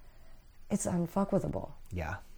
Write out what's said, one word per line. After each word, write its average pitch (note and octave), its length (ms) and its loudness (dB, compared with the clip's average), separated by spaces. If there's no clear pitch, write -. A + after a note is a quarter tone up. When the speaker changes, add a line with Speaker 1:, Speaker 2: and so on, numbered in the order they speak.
Speaker 1:
It's - 160 2
unfuckwithable. F3 840 4
Speaker 2:
Yeah. D#2+ 240 0